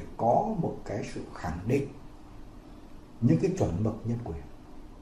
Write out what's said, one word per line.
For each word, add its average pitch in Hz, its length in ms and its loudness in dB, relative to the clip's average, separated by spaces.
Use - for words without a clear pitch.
có 123 460 6
một - 220 -2
cái - 200 -4
sự - 60 -6
khẳng 78 320 -4
định 135 200 4
những 143 220 8
cái 190 160 6
chuẩn 92 260 2
mực 107 100 2
nhân 117 200 0
quyền. 78 180 -6